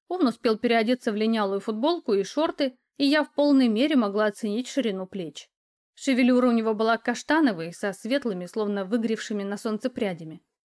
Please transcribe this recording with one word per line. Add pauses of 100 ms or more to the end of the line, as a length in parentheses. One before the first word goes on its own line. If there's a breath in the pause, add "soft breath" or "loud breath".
Он
успел
переодеться
в
линялую
футболку
и
шорты, (220)
и
я
в
полной
мере
могла
оценить
ширину
плеч. (460)
Шевелюра
у
него
была
каштановой,
со
светлыми,
словно
выгревшими
на
солнце
прядями. (300)